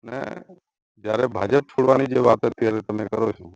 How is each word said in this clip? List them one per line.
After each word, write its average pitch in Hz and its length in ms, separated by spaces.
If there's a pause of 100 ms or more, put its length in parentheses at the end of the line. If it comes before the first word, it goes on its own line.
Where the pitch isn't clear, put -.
ને 120 180 (760)
જ્યારે 107 280
ભાજપ 110 380
છોડવાની 131 420
જે 127 120
વાત 120 260
અત્યારે 110 360
તમે 107 240
કરો 107 280
છો 87 240